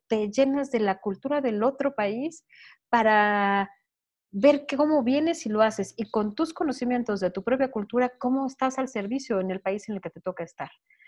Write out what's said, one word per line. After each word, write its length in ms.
te 240
llenas 400
de 80
la 200
cultura 420
del 200
otro 320
país 500
para 800
ver 360
que, 100
cómo 260
vienes 420
y 40
lo 120
haces, 360
y 120
con 240
tus 200
conocimientos 680
de 100
tu 140
propia 260
cultura, 480
cómo 300
estás 320
al 80
servicio 540
en 100
el 80
país 300
en 60
el 60
que 100
te 100
toca 220
estar. 260